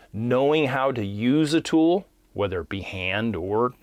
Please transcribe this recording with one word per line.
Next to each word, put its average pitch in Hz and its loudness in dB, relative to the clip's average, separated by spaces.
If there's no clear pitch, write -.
Knowing 135 2
how 135 0
to 110 -4
use 127 2
a 160 4
tool, 170 2
whether 95 -2
it 80 -10
be 98 -6
hand 98 -4
or 107 -2